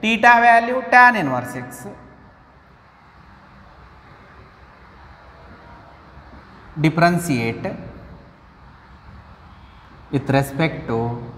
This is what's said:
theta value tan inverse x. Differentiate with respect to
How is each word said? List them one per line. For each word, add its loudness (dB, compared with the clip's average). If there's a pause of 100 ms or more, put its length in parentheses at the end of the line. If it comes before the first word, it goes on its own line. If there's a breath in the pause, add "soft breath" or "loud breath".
theta 4 (120)
value 4
tan 6
inverse -4
x. -14 (4000)
Differentiate -2 (2250)
with -4
respect -2
to -4 (160)